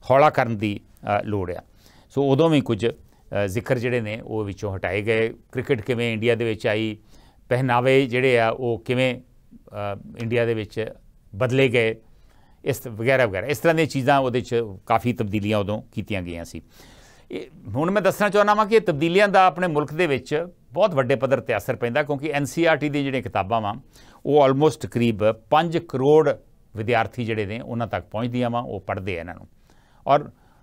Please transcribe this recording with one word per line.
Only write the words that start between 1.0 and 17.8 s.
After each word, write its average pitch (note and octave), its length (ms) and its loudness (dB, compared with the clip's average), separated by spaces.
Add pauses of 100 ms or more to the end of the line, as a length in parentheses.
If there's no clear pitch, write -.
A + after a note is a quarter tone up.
ਅ, - 40 -4
ਲੋੜ G2+ 280 -4
ਆ। F2 100 -10 (480)
ਸੋ C#3 220 0
ਉਦੋਂ D#3 180 4
ਵੀ D3 120 4
ਕੁਝ G#2+ 260 -2 (460)
ਅ, G2+ 140 0
ਜ਼ਿਕਰ A#2+ 320 -4
ਜਿਹੜੇ A#2+ 220 -2
ਨੇ G#2+ 220 -8
ਉਹ A2 200 -6
ਵਿੱਚੋਂ G2 320 -8
ਹਟਾਏ G2 260 -4
ਗਏ। A2+ 320 0 (180)
ਕ੍ਰਿਕਟ B2+ 300 -2
ਕਿਵੇਂ A#2 320 -2
ਇੰਡੀਆ A#2 220 2
ਦੇ A2+ 100 -2
ਵਿੱਚ A2 220 -4
ਆਈ, A2 300 -2 (520)
ਪਹਿਨਾਵੇ B2+ 560 2
ਜਿਹੜੇ B2 340 2
ਆ A2+ 100 2
ਉਹ A#2 360 -4
ਕਿਵੇਂ, B2+ 360 -2 (340)
ਅ, G2+ 440 -10 (180)
ਇੰਡੀਆ A#2 280 -2
ਦੇ A#2 80 0
ਵਿੱਚ A2 380 -6 (440)
ਬਦਲੇ C3 320 2
ਗਏ, A2+ 280 0 (680)
ਇਸ C3+ 120 -2
ਤ-, - 100 -12
ਵਗੈਰਾ B2 380 2
ਵਗੈਰਾ। F#2+ 220 -4
ਇਸ D3 100 -4
ਤਰ੍ਹਾਂ E3 180 2
ਦੀਆਂ D#3+ 120 2
ਚੀਜ਼ਾਂ C#3 320 2
ਉਹਦੇ B2+ 220 0
'ਚ A2+ 140 -4 (300)
ਕਾਫੀ A#2 280 0
ਤਬਦੀਲੀਆਂ G#2 440 -2
ਉਦੋਂ G#2 240 -4
ਕੀਤੀਆਂ G2 400 -8
ਗਈਆਂ E2+ 240 -10
ਸੀ। E2 160 -14 (680)
ਇਹ - 160 -12 (200)
ਹੁਣ C#3+ 240 -2